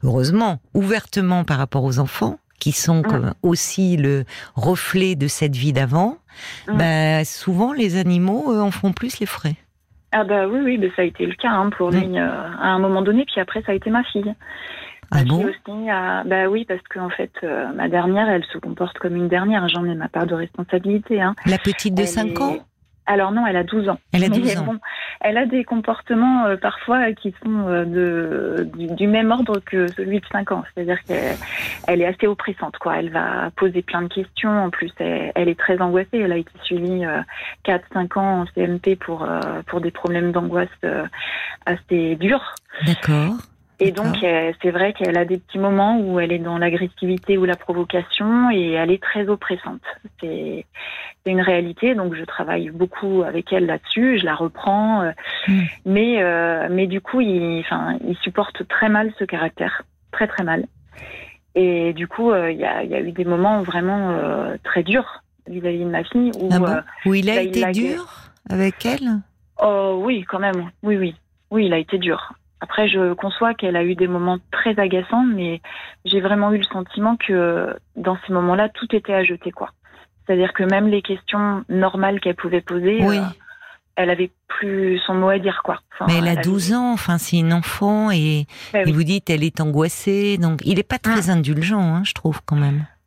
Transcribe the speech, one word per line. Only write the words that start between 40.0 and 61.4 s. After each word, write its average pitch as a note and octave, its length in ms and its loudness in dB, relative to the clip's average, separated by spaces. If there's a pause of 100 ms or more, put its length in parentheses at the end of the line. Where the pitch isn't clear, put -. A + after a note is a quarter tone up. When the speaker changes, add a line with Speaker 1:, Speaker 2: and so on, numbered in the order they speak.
Speaker 2:
d'angoisse, F3 380 -2 (160)
euh, - 180 -2 (600)
assez E3+ 500 0
durs. G3+ 380 0 (320)
Speaker 1:
D'accord. D#3 480 2 (500)
Speaker 2:
Et F#3+ 80 4
Speaker 1:
D'accord. G#3+ 220 -2
Speaker 2:
donc, - 100 -2
euh, E3 280 2 (100)
c'est F3+ 100 2
vrai F#3+ 220 0
qu'elle F3 240 0
a F3 80 4
des F3+ 140 0
petits - 180 -10
moments G3 420 4
où F#3 200 0
elle E3+ 120 0
est F3 80 0
dans E3+ 200 -4
l'agressivité F3+ 800 0
ou F#3 80 4
la F3+ 100 2
provocation F3+ 960 0
et F3 220 2
elle E3 180 2
est F#3+ 100 2
très G#3 260 -2
oppressante. - 540 -4 (400)
C'est, D#3 440 -8 (600)
c'est F#3+ 60 -2
une F#3 100 4
réalité, F3 540 2
donc F3+ 200 -2
je D#3+ 80 -10
travaille E3 460 -4
beaucoup F#3 540 0
avec E3 280 -4
elle F#3 140 2
là-dessus, A3 540 0
je F3+ 60 -2
la D#3 100 0
reprends, G3+ 680 0
euh, E3 100 -2 (360)
Speaker 1:
Hmm. F#3+ 140 4 (240)
Speaker 2:
mais, G#3+ 360 2
euh, E3+ 480 2
mais F#3 180 2
du F#3+ 140 -4
coup, B3+ 200 0
il, E3+ 440 0
enfin, E3 320 -4 (100)
il F3+ 100 -2
supporte - 500 -4
très - 220 0
mal G#3+ 280 2
ce G3+ 80 -4
caractère, E3 560 -4 (300)
très, G#3+ 160 0
très G#3 160 -4
mal. E3+ 220 -2 (920)